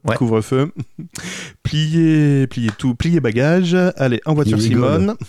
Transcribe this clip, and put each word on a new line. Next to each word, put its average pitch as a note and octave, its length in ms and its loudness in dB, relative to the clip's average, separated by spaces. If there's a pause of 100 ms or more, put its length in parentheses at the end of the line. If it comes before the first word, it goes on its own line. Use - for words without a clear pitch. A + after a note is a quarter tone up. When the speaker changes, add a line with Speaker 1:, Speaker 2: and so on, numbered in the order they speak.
Speaker 1:
Ouais. A2 120 -2
Speaker 2:
Couvre-feu. B2 560 0 (460)
<laughs> - 460 -14
Pliez, D#3 840 2
pliez A#2 300 -4
tout, C3 180 -2
pliez E3+ 260 0
bagages. D3+ 520 2 (220)
Allez, B2 300 0
en D#3 80 0
voiture, B2 240 2
Speaker 1:
Plier A2 120 0
les G#2+ 60 2
Speaker 2:
Simone. C#3 320 2
Speaker 1:
gaules. A3+ 100 -4 (120)